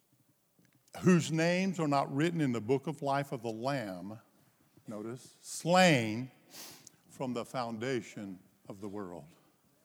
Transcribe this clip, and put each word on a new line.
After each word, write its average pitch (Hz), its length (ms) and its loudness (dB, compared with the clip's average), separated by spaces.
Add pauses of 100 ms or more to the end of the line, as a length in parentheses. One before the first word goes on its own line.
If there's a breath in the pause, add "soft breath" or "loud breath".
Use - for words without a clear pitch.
(1000)
"Whose 151 320 6
names 175 480 2
are 160 80 0
not 139 260 2
written 165 280 2
in 135 100 2
the 117 80 0
book 127 280 0
of 151 140 -6
life 139 300 -2
of 131 100 -6
the 113 120 -4
Lamb," 110 640 -4 (680)
notice, 113 560 -12
"slain 131 880 4 (800 loud breath)
from 127 240 -6
the 117 120 -4
foundation 117 920 -4 (280)
of 101 140 -14
the 104 80 -8
world." 90 340 -8 (600)